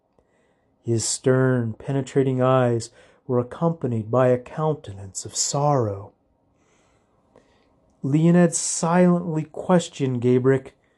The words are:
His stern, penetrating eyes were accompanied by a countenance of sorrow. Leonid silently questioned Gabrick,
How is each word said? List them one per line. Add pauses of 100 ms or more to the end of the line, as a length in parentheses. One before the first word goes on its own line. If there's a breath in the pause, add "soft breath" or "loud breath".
(840)
His
stern,
penetrating
eyes (360 soft breath)
were
accompanied
by
a
countenance
of
sorrow. (1900 soft breath)
Leonid
silently
questioned
Gabrick, (220)